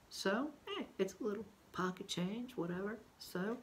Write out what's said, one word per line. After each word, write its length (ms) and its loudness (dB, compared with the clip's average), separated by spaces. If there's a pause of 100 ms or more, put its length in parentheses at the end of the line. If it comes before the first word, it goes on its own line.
So, 400 2 (180)
hey, 200 -2 (120)
it's 200 4
a 40 -2
little 220 0 (260)
pocket 380 0
change, 480 0
whatever. 420 0 (180)
So, 460 0